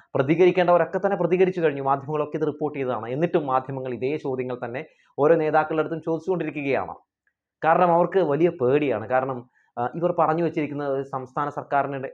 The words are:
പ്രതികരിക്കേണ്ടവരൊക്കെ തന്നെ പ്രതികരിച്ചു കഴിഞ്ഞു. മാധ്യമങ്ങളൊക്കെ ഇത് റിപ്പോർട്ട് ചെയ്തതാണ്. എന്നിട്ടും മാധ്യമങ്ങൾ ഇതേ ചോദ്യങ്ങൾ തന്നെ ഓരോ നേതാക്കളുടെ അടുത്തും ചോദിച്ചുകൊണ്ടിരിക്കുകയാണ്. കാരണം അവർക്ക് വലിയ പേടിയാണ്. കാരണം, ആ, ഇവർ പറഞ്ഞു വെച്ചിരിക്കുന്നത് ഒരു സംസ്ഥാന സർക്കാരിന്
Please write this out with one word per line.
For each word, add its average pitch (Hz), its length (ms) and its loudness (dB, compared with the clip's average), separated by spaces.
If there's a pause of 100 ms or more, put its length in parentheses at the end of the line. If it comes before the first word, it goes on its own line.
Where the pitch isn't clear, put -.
(160)
പ്രതികരിക്കേണ്ടവരൊക്കെ 170 800 4
തന്നെ 196 200 -2
പ്രതികരിച്ചു 180 440 2
കഴിഞ്ഞു. 143 200 0
മാധ്യമങ്ങളൊക്കെ 143 560 -2
ഇത് 151 100 -2
റിപ്പോർട്ട് 147 320 -4
ചെയ്തതാണ്. 117 300 -4
എന്നിട്ടും 156 380 0
മാധ്യമങ്ങൾ 131 460 -2
ഇതേ 131 240 -2
ചോദ്യങ്ങൾ 131 480 -4
തന്നെ 127 200 -8 (340)
ഓരോ 156 160 6
നേതാക്കളുടെ 156 460 2
അടുത്തും 156 200 -4
ചോദിച്ചുകൊണ്ടിരിക്കുകയാണ്. 151 920 -4 (720)
കാരണം 170 280 4
അവർക്ക് 175 260 2
വലിയ 160 300 2
പേടിയാണ്. 127 600 0
കാരണം, 127 400 -2 (300)
ആ, 120 60 -2 (100)
ഇവർ 170 240 -2
പറഞ്ഞു 160 240 2
വെച്ചിരിക്കുന്നത് 147 500 -2
ഒരു 139 100 -2
സംസ്ഥാന 135 460 -6
സർക്കാരിന് 139 640 -2